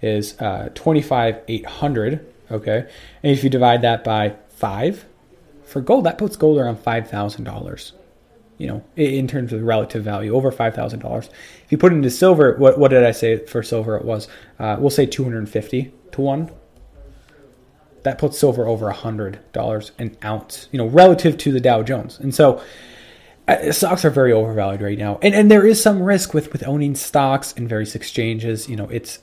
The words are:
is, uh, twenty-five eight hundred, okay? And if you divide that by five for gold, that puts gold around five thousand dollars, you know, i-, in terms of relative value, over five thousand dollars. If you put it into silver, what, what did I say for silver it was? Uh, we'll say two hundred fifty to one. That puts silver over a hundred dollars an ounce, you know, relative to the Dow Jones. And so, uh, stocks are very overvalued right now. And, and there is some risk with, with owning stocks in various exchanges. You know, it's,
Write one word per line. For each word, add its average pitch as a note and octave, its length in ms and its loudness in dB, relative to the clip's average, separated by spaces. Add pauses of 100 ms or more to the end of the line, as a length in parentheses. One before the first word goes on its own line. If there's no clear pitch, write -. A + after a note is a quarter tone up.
is, G#2+ 400 -4
uh, G2+ 340 -6
twenty-five C3 720 0
eight A2+ 200 -8
hundred, C#3 600 -4 (240)
okay? A2 380 -4 (340)
And D3 100 2
if C3 120 0
you C3+ 60 2
divide A#2+ 320 2
that A#2 200 0
by G#2+ 320 -2 (140)
five A#2 560 -6 (600)
for - 160 -8
gold, G#3 240 2
that E3+ 140 -2
puts G#3 180 -4
gold D#3 220 4
around A#2+ 220 -2
five A2+ 280 -4
thousand G#2 360 -8
dollars, - 480 -14 (640)
you D3 80 -8
know, A2 160 -8 (160)
i-, D#3+ 40 2
in C3+ 260 0
terms B2 240 -6
of A2 100 -6
relative A2+ 400 -2
value, G#2 320 -6
over C3 160 2
five A#2 240 -4
thousand A#2 240 -8
dollars. - 320 -10 (340)
If - 60 -6
you - 80 0
put F#3 140 6
it E3 40 2
into C3+ 140 0
silver, D3+ 460 4
what, C3 200 6
what C#3 120 6
did B2+ 160 6
I A#2 80 4
say A2+ 340 -2
for - 160 -6
silver A2 340 -4
it - 80 -8
was? A2 220 -6 (320)
Uh, G#2+ 220 -4
we'll C#3 100 2
say C3+ 160 2
two C3 160 -6
hundred A2+ 260 -6
fifty B2+ 440 -6 (180)
to - 100 -8
one. C#3 300 -4 (1500)
That C3+ 160 -4
puts C#3+ 180 -4
silver B2 300 0
over A2 220 -4
a G2 40 -6
hundred G#2+ 460 -8 (140)
dollars A2 480 -6
an A2+ 240 -10
ounce, - 480 -10
you C#3 60 -4
know, A#2 80 -2
relative E3+ 520 6
to D3 140 -2
the B2+ 80 0
Dow B2+ 240 2
Jones. B2 340 -8
And C3+ 160 -6
so, C#3 260 6 (880)
uh, D3+ 240 0
stocks F3+ 320 -2
are D#3 60 4
very B2+ 220 4
overvalued G#2+ 500 -2
right G2+ 160 -6
now. G#2 240 -6
And, G3+ 120 4
and G#3 160 6
there G#3 160 8
is G#3+ 160 4
some G3+ 200 2
risk F#3 300 -2
with, D3+ 200 -2
with - 140 -8
owning C#3+ 280 -2
stocks C3+ 580 -2
in A#2 140 -8
various G#2+ 300 -6
exchanges. A2+ 720 -6
You A#2+ 80 -8
know, G2+ 120 -10
it's, - 340 -12